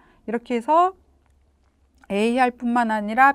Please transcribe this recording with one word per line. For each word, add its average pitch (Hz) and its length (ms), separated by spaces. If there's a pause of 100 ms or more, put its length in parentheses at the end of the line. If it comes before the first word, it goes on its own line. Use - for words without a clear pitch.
(280)
이렇게 233 280
해서 320 380 (1200)
A 220 260
할 247 140
뿐만 240 400
아니라 226 440